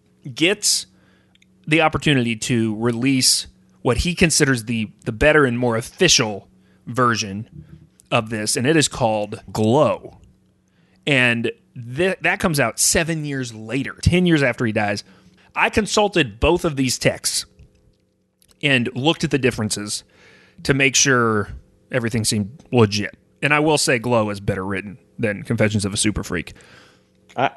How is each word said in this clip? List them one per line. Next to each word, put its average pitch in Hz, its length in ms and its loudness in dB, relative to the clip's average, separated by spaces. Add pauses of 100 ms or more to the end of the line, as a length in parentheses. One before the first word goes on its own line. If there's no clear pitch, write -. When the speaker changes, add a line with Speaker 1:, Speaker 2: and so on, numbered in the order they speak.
(340)
Speaker 1:
gets 185 540 0 (800)
the 156 140 4
opportunity 139 540 2
to 113 420 0
release 120 680 0 (340)
what 120 160 2
he 175 180 -2
considers 139 500 0
the, 110 240 -6 (160)
the 123 60 -6
better 147 340 4
and 120 140 -2
more 120 160 0
official 113 720 -2 (380)
version 110 920 -4 (320)
of 117 200 0
this, 107 260 -4
and 120 100 -2
it 156 120 2
is 139 100 4
called 107 640 -4
Glow. 110 680 0 (840)
And 120 460 0 (440)
th-, 180 260 -2
that 175 180 -2
comes 165 200 0
out 117 200 0
seven 160 460 0
years 131 280 -6
later, 110 480 -6
ten 180 240 4
years 165 160 4
after 127 240 0
he 110 60 0
dies. 104 320 -2 (520)
I 170 140 2
consulted 196 680 0
both 170 260 2
of 160 120 -4
these 131 200 -2
texts - 480 -2 (1160)
and 127 340 2
looked 147 280 0
at 156 80 -2
the 143 60 4
differences 110 640 -4 (600)
to - 100 2
make 135 220 2
sure 113 540 2 (420)
everything 117 320 -2
seemed 107 480 -4
legit. 104 440 2 (260)
And 143 120 0
I 151 60 4
will 151 180 4
say 135 220 0
Glow 113 300 2
is 101 100 -6
better 98 260 -4
written 98 320 -6 (220)
than 104 240 -2
Confessions 107 420 0
of 98 80 -4
a 107 40 -6
Super 101 260 -2
Freak. 87 300 -6 (840)
Speaker 2:
I, 131 220 0